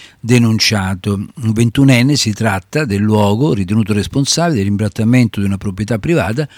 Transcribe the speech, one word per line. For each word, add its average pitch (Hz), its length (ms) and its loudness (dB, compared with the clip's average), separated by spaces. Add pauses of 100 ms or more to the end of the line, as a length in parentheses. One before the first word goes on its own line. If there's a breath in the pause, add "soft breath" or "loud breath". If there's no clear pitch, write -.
(180 loud breath)
denunciato. 110 920 0
Un 110 400 -4
ventunenne 127 640 4
si 113 160 -2
tratta 110 540 -4
del 101 160 0
luogo 107 500 2
ritenuto 104 400 0
responsabile 135 680 -2
dell'imbrattamento 107 800 0
di 101 60 -2
una 98 120 -2
proprietà 104 400 -4
privata 135 600 -2